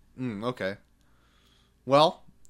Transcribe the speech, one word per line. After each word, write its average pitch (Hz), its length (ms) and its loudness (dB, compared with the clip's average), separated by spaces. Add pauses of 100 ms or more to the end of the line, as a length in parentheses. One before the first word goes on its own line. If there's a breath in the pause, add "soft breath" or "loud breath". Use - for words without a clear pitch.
(200)
Mm, 117 260 -8
okay. 101 320 -6 (1080)
Well, 147 380 4 (280)